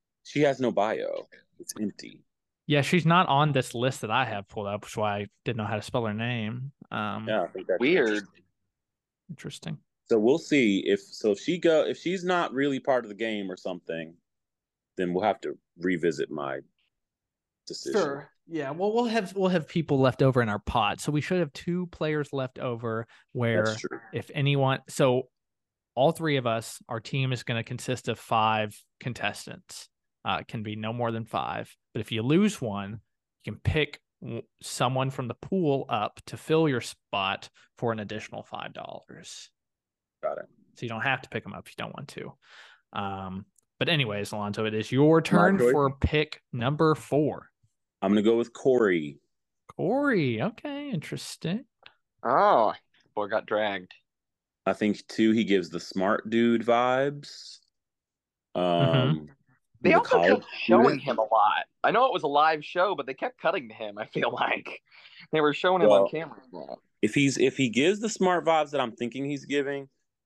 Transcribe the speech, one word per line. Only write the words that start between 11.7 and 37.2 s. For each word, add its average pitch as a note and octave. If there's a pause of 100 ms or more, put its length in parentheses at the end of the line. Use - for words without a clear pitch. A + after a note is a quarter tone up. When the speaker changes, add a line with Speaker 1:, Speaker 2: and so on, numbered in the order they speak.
Speaker 1:
if A#2+
she's F3
not F3
really C3+
part B2+
of G#2
the G#2
game G#2
or F#2
something, E2+ (840)
then F2+
we'll F#2
have G#2+
to D2 (220)
revisit E2+
my C#2 (1080)
decision. -
Speaker 2:
Sure. C#3+ (160)
Yeah. D3
Well, F#3+
we'll A#3+
have, G#3+
we'll F#3+
have E3+
people D3
left C3
over C3
in A2+
our G#2
pot. G#2
So -
we D3
should F#3
have D3+
two F3
players D3+
left C3
over A2+ (240)
where A#2
Speaker 1:
That's A2
true. - (140)
Speaker 2:
if -
anyone, C#3 (100)
so B2+ (720)
all C#3+
three D#3+
of B2
us, A2+ (100)
our A2+
team C3
is B2
gonna A#2
consist -
of A2
five A2 (220)
contestants. - (360)
Uh, F#2+
it -
can A2+
be G#2+
no A2
more A#2+
than A2+
five. E2+ (200)
But A2+
if -
you A2+
lose F3
one, G2+ (440)
you G#2+
can -
pick - (220)
w-, A#2 (180)
someone C3
from C3
the A2+
pool D3+
up G#2+
to A2+
fill D#3+
your B2
spot - (280)